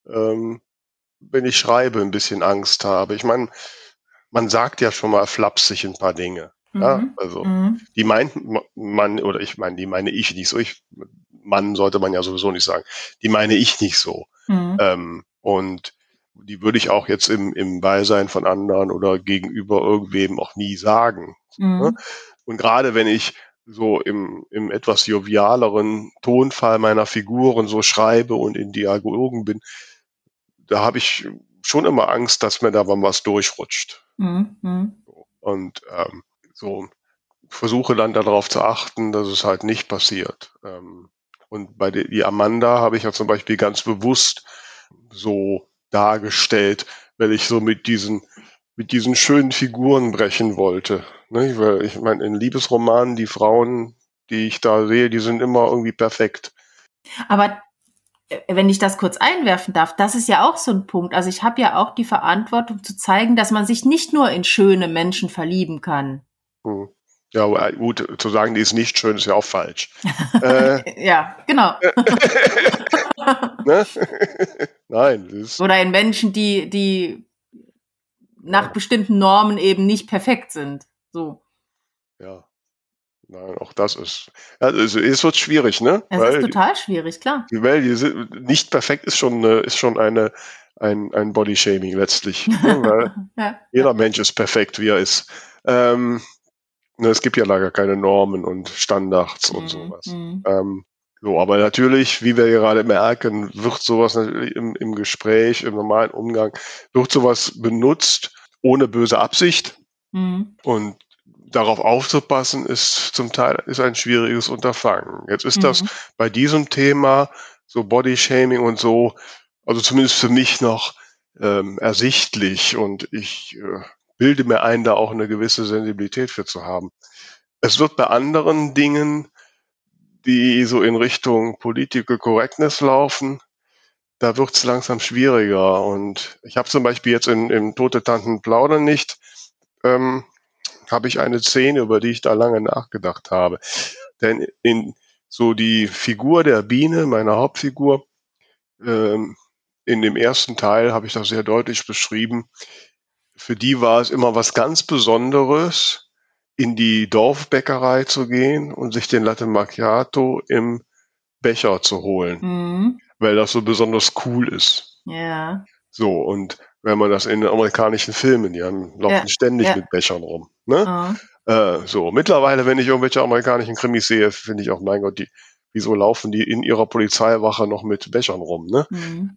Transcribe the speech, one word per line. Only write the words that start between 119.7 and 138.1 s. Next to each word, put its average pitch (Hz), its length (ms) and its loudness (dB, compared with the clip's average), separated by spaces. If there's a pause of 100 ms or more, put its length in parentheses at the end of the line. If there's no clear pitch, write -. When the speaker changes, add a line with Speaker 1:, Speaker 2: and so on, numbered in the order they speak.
Speaker 1:
zumindest 131 380 2
für 123 100 2
mich 127 320 2
noch, 113 340 0 (460)
ähm, 98 380 -2
ersichtlich 107 960 0
und 101 360 -4
ich, - 440 -12
äh, 95 240 -10 (380)
bilde 135 260 2
mir 117 180 2
ein, 117 220 0
da 110 100 4
auch 110 180 0
eine 107 160 -4
gewisse 110 360 -2
Sensibilität 107 640 -4
für 98 140 -10
zu 87 200 -12
haben. 90 260 -6 (720)
Es - 180 2
wird 151 180 2
bei 127 100 2
anderen 151 680 2
Dingen, 147 540 0 (960)
die 123 380 4
so 117 180 2
in 117 140 4
Richtung 117 640 0
Political 120 600 -4
Correctness 127 640 0
laufen, 139 600 2 (800)
da 117 180 0
wird's 131 280 0
langsam 123 340 0
schwieriger. 101 880 2
Und 101 580 -6
ich - 140 -12
hab 123 120 -2
zum 139 140 2
Beispiel 120 300 0
jetzt 117 160 2
in, 117 220 0
in 107 240 0
Tote 127 280 0
Tanten 113 400 -2